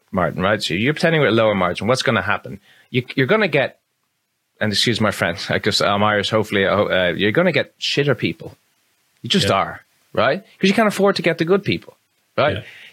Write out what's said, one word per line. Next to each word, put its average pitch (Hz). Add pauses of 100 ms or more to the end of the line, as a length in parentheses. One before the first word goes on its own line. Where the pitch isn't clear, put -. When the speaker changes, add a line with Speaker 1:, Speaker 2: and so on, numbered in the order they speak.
(100)
Speaker 1:
Martin, 87
right? 98
So -
you're 120
tendering 160
with 110
lower 110
margin. 90
What's 127
gonna 110
happen? 92 (300)
You, 123 (100)
you're 131
gonna 208
get, 139 (840)
and 107
excuse 107
my 104
French, 87
<laughs> 87
I -
guess -
I'm 101
Irish, 104
hopefully, 101
uh, 95
uh, 90
you're 95
gonna 170
get -
shitter 139
people. - (640)
You -
just 180
Speaker 2:
Yeah. 98
Speaker 1:
are, 85 (300)
right? 135 (160)
'Cause 190
you 196
can't 220
afford 196
to 175
get 165
the 165
good 190
people, - (400)
right? 127
Speaker 2:
Yeah. 107 (300)